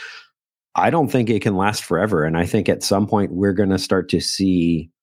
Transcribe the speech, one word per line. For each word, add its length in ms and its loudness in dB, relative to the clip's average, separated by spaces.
I 140 2
don't 200 0
think 200 2
it 120 0
can 140 0
last 280 -2
forever. 400 0
And 140 0
I 80 0
think 220 0
at 160 0
some 240 0
point 240 0
we're 220 0
gonna 240 2
start 320 -2
to 100 2
see 680 0